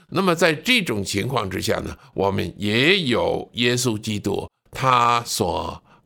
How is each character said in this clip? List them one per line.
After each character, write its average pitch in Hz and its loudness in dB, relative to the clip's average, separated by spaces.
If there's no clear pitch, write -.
那 165 0
么 180 4
在 165 4
这 - 2
种 110 -2
情 101 -2
况 113 -2
之 90 -4
下 95 0
呢， 80 -8
我 98 2
们 98 -2
也 127 2
有 101 0
耶 120 2
稣 123 0
基 107 -4
督 92 -4
他 120 2
所 85 -4